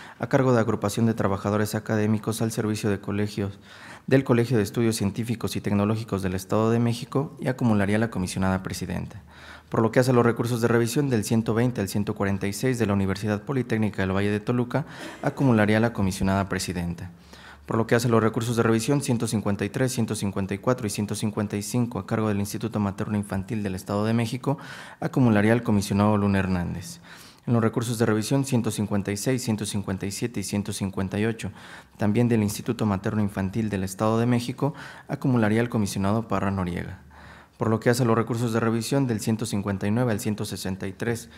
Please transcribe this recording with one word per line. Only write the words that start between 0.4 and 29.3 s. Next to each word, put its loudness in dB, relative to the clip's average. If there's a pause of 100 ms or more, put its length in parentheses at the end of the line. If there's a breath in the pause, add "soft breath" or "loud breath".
de 6
Agrupación 2
de 4
Trabajadores 0
Académicos 0
al 0
Servicio -2
de -2
Colegios, -4 (480 loud breath)
del 4
Colegio 4
de 6
Estudios 2
Científicos -2
y -2
Tecnológicos 0
del -2
Estado 0
de 4
México, -2
y -2
acumularía 2
la 0
comisionada -2
presidenta. -8 (460 loud breath)
Por 2
lo 2
que 4
hace 4
a 4
los 6
recursos 0
de 2
revisión 2
del 2
ciento 0
veinte 0
al -2
ciento -2
cuarenta -2
y -2
seis -2
de 2
la 2
Universidad 0
Politécnica -2
del 0
Valle 0
de 0
Toluca, -2 (380 loud breath)
acumularía 4
la 2
comisionada 0
presidenta. -4 (560 loud breath)
Por 0
lo 2
que 4
hace 2
a 2
los 6
recursos 0
de 2
revisión 2
ciento 0
cincuenta -2
y -2
tres, 0
ciento -2
cincuenta -4
y -2
cuatro 0
y -2
ciento -4
cincuenta -4
y -4
cinco -2
a -8
cargo 0
del 0
Instituto -4
Materno -2
Infantil -4
del -2
Estado -2
de 2
México, -2 (420 loud breath)
acumularía 4
el 2
comisionado 4
Luna 2
Hernández. -2 (460 loud breath)
En 2
los 4
recursos 0
de 4
revisión 2
ciento 0
cincuenta -2
y -2
seis, -2